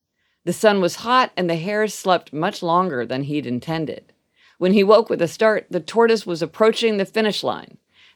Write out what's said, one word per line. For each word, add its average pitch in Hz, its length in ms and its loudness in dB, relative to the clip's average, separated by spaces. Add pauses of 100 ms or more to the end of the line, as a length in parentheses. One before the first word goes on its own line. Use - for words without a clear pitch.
(440)
The 175 80 -4
sun 202 300 2
was 175 160 0
hot, 247 400 0
and 180 120 0
the 165 60 0
hare 208 320 -2
slept 185 460 -2
much 175 280 -4
longer 170 440 0
than 131 180 -6
he'd 143 220 -6
intended. 135 640 -6 (480)
When 185 140 2
he 202 100 6
woke 214 260 6
with - 120 -2
a 165 60 0
start, 214 420 0
the 175 120 -4
tortoise 226 440 2
was 170 160 -6
approaching 220 540 0
the 196 100 -2
finish 214 380 -2
line. 104 360 -8 (360)